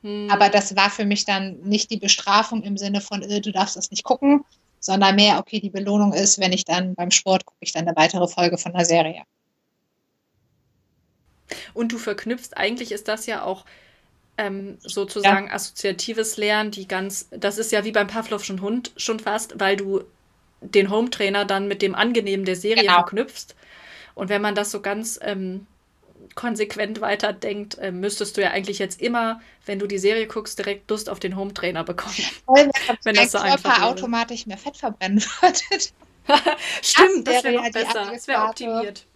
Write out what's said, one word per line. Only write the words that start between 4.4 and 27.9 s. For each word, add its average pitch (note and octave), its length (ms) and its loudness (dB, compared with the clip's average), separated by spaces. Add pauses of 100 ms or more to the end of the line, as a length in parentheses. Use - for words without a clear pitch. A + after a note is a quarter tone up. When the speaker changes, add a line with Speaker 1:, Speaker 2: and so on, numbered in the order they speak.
Speaker 2:
sondern G3 340 4
mehr, G#3 240 6
okay, - 220 -6
die G3 100 -8
Belohnung G3+ 420 2
ist, G3 280 2
wenn F#3 120 2
ich F#3 120 -2
dann F#3 320 -2
beim F3 160 -2
Sport F#3+ 340 2
gucke, - 140 -20
ich - 120 -6
dann E3 140 -2
eine D#3+ 100 0
weitere E3+ 300 4
Folge F3 320 0
von E3+ 140 -6
der F3 140 2
Serie. E3 360 2 (2500)
Speaker 1:
Und A#3 180 -2
du A#3 60 -6
verknüpfst, A3 580 -6
eigentlich A#3 360 -4
ist G#3 160 -8
das A3 180 -4
ja A3 180 -6
auch, F#3+ 200 -6 (760)
ähm, G3 420 -8
sozusagen G3 680 0
Speaker 2:
Ja. - 60 -8
Speaker 1:
assoziatives A3 840 -4
Lernen, G#3+ 340 0
die G3 180 -12
ganz, G3 420 -6
das G3+ 280 -4
ist A3 140 -2
ja G#3 120 2
wie A3 80 -4
beim G#3 140 2
Pavlovschen G3+ 560 -6
Hund A#3 340 -4
schon A3 240 -4
fast, G#3+ 400 -6
weil G3 160 4
du G3 260 -2 (600)
den G3 280 4
Hometrainer G3+ 540 0
dann G3 240 -2
mit G3 140 -2
dem F#3+ 120 0
Angenehmen G3+ 520 0
der F#3 100 0
Serie G3+ 280 0
Speaker 2:
Genau. F#3 100 6
Speaker 1:
verknüpfst. F3+ 600 0 (600)
Und F#3+ 140 -8
wenn G#3 140 0
man G#3 120 0
das G#3 160 -2
so G3+ 100 -6
ganz, G#3 420 -6
ähm, F#3+ 440 -6 (680)
konsequent G#3+ 680 -4
weiterdenkt, G#3 760 -4
äh, F#3+ 140 -8